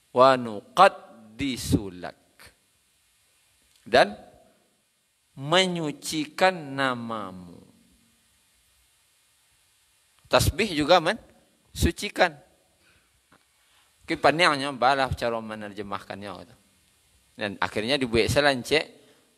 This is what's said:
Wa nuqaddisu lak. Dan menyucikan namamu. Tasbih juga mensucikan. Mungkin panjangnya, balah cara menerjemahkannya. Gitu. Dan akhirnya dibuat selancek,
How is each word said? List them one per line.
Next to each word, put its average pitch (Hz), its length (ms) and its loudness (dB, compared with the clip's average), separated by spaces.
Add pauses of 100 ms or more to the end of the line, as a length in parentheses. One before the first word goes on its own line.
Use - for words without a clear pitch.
(140)
Wa 131 240 6
nuqaddisu 123 1400 -2 (160)
lak. 87 240 -14 (1600)
Dan 165 320 2 (1200)
menyucikan 156 1400 -2
namamu. 107 800 -6 (2750)
Tasbih 156 480 2
juga 156 240 4
mensucikan. - 1400 -4 (1600)
Mungkin 165 160 -6
panjangnya, 151 560 2
balah 131 400 2
cara 117 240 -4
menerjemahkannya. 101 920 -12 (120)
Gitu. - 120 -20 (840)
Dan 104 120 -6 (120)
akhirnya 113 340 -2
dibuat 113 320 0
selancek, 139 720 0 (380)